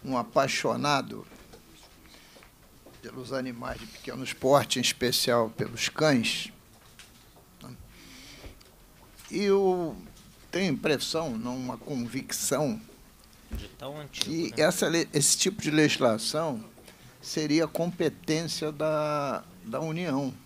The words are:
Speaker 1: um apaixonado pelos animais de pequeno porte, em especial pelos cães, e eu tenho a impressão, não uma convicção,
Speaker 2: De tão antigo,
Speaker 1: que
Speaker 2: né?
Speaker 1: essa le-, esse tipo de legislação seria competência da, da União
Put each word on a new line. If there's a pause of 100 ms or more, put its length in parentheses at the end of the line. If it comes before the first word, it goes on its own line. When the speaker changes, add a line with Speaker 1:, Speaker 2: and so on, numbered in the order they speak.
Speaker 1:
um
apaixonado (1800)
pelos
animais
de
pequeno (100)
porte,
em
especial
pelos
cães, (2750)
e
eu (560)
tenho
a
impressão,
não
uma
convicção, (680)
Speaker 2:
De
tão
antigo,
Speaker 1:
que
Speaker 2:
né?
Speaker 1:
essa
le-,
esse
tipo
de
legislação (640)
seria
competência
da, (220)
da
União (120)